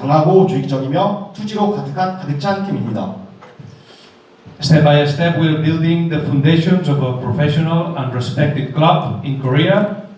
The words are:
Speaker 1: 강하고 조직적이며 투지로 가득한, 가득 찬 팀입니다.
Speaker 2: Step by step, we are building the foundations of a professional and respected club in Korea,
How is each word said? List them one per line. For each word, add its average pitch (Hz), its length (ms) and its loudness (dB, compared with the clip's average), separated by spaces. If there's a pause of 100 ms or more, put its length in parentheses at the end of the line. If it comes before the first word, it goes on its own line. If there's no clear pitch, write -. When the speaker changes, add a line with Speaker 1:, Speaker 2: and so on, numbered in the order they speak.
Speaker 1:
강하고 156 460 4
조직적이며 139 880 -2
투지로 208 400 -4
가득한, 180 440 -4
가득 143 200 -6
찬 196 260 -4
팀입니다. 117 480 -6 (1500)
Speaker 2:
Step 151 240 4
by 147 180 6
step, 165 380 0
we 160 80 2
are 156 120 0
building 165 480 0
the 151 160 -2
foundations 160 640 2
of 139 140 0
a 123 180 -4
professional 160 760 0
and 123 140 -6
respected 127 600 -2
club - 520 2
in 135 180 -6
Korea, 170 640 0 (100)